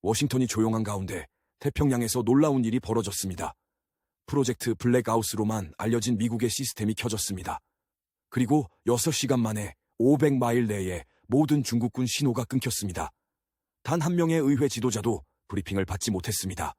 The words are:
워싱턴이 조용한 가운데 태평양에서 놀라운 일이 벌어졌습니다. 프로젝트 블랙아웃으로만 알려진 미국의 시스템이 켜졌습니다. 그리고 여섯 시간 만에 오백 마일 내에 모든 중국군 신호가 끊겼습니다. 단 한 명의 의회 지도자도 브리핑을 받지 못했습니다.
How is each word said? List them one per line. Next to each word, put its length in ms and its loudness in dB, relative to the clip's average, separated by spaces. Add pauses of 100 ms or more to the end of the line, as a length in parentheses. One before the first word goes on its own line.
워싱턴이 460 0
조용한 360 0
가운데 440 -6 (320)
태평양에서 640 0
놀라운 420 4
일이 140 0
벌어졌습니다. 720 -4 (720)
프로젝트 480 0
블랙아웃으로만 1040 0
알려진 400 0
미국의 320 -2
시스템이 460 -4
켜졌습니다. 640 -6 (680)
그리고 380 2 (200)
여섯 240 2
시간 280 0
만에 360 -4 (240)
오백 380 4
마일 280 2
내에 380 -4 (240)
모든 360 2
중국군 440 -2
신호가 380 -2
끊겼습니다. 680 -4 (720)
단 180 0
한 140 0
명의 220 2
의회 300 4
지도자도 560 -2 (240)
브리핑을 380 -2
받지 240 -6
못했습니다. 680 -4